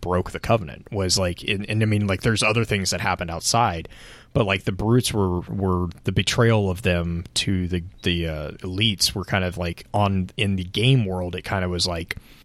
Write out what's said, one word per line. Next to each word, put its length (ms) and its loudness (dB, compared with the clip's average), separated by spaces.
broke 300 0
the 80 -10
Covenant 520 -2
was, 260 0
like, 260 -2
and, 260 -4
and 120 0
I 60 4
mean, 200 2
like, 140 -2
there's 220 2
other 220 2
things 260 -2
that 100 -2
happened 300 -2
outside, 560 0
but, 120 2
like, 200 0
the 60 0
Brutes 420 2
were, 280 2
were 480 0
the 60 0
betrayal 600 2
of 120 -6
them 400 0
to 320 0
the, 160 0
the, 240 0
uh, 240 -6
elites 540 0
were 100 -4
kind 180 0
of, 140 -2
like, 360 -6
on, 440 2
in 180 0
the 80 -2
game 420 2
world, 300 -4
it 80 -8
kind 220 -2
of 60 -2
was 160 0
like, 280 -6